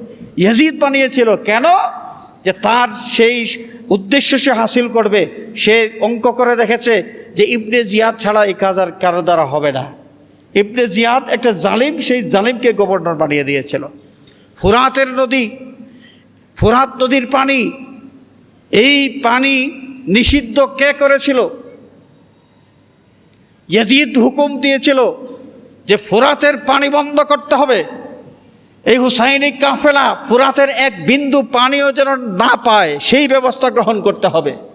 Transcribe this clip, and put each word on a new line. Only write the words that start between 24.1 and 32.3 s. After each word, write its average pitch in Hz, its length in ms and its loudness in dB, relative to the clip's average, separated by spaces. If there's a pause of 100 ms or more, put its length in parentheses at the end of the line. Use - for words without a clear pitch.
হুকুম 262 420 0
দিয়েছিল 269 540 2 (760)
যে 202 100 2
ফোরাতের 285 600 2
পানি 277 320 0
বন্ধ 294 320 0
করতে 285 340 0
হবে। 254 280 2 (1000)
এই 240 120 2
হুসাইনি 269 540 2
কাফেলা 277 800 0
ফোরাতের 269 400 2
এক 254 240 0 (140)
বিন্দু 277 340 2
পানিও 269 500 0
যেন 269 240 0
না 240 400 0